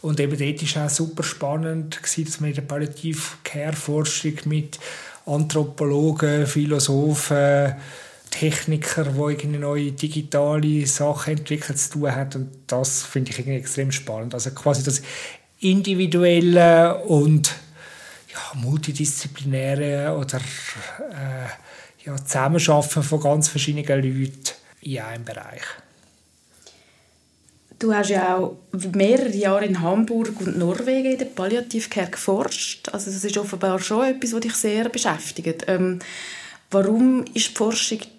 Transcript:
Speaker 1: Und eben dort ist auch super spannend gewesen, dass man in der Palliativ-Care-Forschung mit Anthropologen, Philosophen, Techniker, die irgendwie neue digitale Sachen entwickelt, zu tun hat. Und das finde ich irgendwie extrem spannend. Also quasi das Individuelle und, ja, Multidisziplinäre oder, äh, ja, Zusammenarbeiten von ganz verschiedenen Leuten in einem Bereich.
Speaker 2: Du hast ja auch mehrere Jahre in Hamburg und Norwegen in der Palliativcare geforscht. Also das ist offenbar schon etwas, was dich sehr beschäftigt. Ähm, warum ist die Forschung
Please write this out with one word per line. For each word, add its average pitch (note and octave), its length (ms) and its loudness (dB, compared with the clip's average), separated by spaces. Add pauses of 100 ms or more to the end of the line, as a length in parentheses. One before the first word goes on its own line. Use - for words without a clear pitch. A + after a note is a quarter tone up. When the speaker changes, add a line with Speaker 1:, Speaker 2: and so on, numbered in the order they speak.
Speaker 1:
Und D3+ 180 -2
eben C#3+ 180 2
dort D3 260 -2
ist D3 140 -2
auch D3+ 120 0
super D#3+ 340 -2
spannend D#3 760 -4
gewesen, - 240 -4
dass D3+ 140 -8
man D3+ 100 -2
in C3+ 60 -4
der C#3+ 60 -4
Palliativ-Care-Forschung D3+ 1700 -4 (100)
mit D3+ 340 -2 (460)
Anthropologen, D3 1200 2
Philosophen, C#3+ 1300 2 (560)
Techniker, D#3 760 -2
die C#3 140 -2
irgendwie D3 400 -2
neue C#3+ 320 -2
digitale D3+ 960 0
Sachen D3 500 0
entwickelt, D3+ 400 -4
zu - 220 -4
tun C#3 160 0
hat. C3+ 200 -4
Und C3 140 -6 (180)
das C3 360 -2
finde C3 280 -4
ich - 80 -8
irgendwie C3 180 -4
extrem C3+ 340 -2
spannend. A2+ 420 -6
Also B2+ 180 -6
quasi C#3 320 2
das C3+ 180 0 (580)
Individuelle F3 1400 6
und, D3+ 500 6 (800)
ja, - 80 -12 (220)
Multidisziplinäre C#3+ 1500 -2
oder, C3+ 220 -4
äh, C3+ 1120 -10 (560)
ja, C#3+ 180 -8
Zusammenarbeiten D3 800 2
von D3+ 160 0
ganz D3+ 300 2
verschiedenen D3 520 0
Leuten C3+ 500 -2 (300)
in C3 180 -8
einem A2+ 260 -12
Bereich. G#2+ 380 -14 (2250)
Speaker 2:
Du A3 140 2
hast G#3 160 2
ja F#3 280 2
auch - 200 -2 (360)
mehrere A3 400 4
Jahre G3+ 320 2
in F#3 160 0
Hamburg A3 600 0
und F3+ 160 -2
Norwegen B3 560 0
in C4 40 -2
der C4 80 -2
Palliativcare A3 840 -2
geforscht. - 840 -4
Also G3+ 180 -8
das F#3+ 140 -6
ist G3+ 140 -2
offenbar F#3+ 420 -2
schon A3 260 0
etwas, C4 280 -2
was A3+ 80 -2
dich A3+ 140 -4
sehr A3 340 0
beschäftigt. E3 760 -4
Ähm, F#3 320 2 (720)
warum A3+ 520 4 (100)
ist - 180 0
die - 40 -12
Forschung A3 440 0 (200)